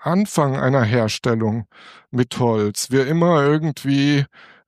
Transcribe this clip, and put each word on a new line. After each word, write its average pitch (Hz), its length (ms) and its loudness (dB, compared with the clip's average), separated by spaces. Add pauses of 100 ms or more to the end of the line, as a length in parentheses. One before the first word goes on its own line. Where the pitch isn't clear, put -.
Anfang 160 560 0
einer 131 280 2
Herstellung 113 840 -2 (460)
mit 123 260 -2
Holz 110 540 -2
wir 131 160 2
immer 165 340 2
irgendwie 143 840 0 (420)